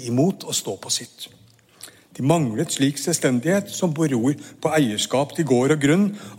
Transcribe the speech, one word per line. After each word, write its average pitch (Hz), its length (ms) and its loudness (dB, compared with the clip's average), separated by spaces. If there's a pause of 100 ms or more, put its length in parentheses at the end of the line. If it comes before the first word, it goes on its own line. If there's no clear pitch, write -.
imot 151 380 0
og 143 100 -4
stå - 240 -6
på - 120 -6
sitt. - 360 -10 (880)
De 123 80 -4
manglet 147 480 2
slik 139 260 0
selvstendighet 160 720 0
som 175 240 -2
beror 139 380 0
på - 420 -6
eierskap 127 640 0
til 165 100 -2
gård 131 300 4
og 143 80 0
grunn 185 240 4 (300)